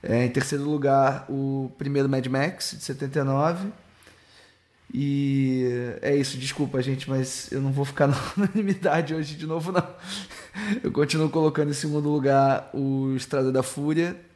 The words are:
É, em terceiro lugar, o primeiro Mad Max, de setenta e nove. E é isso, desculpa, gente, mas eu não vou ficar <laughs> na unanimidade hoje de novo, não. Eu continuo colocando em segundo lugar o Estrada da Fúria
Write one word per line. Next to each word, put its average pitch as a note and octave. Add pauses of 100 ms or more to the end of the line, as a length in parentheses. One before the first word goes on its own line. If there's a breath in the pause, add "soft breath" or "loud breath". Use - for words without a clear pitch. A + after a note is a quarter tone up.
É, A#2+
em A#2+
terceiro C#3
lugar, C#3
o C3+
primeiro C#3
Mad C3
Max, C3+
de -
setenta C#3
e -
nove. D#3+ (1200 soft breath)
E C3
é C#3+
isso, C#3
desculpa, C3
gente, C3+
mas C3
eu C#3
não C3+
vou C#3
ficar C#3
<laughs> -
na C3+ (200)
unanimidade F#3+
hoje D3+
de D#3
novo, D#3+
não. F3+ (960 loud breath)
Eu -
continuo D3+
colocando D3+
em C#3
segundo D3
lugar C#3
o C3+
Estrada C3
da C3
Fúria D#3 (180)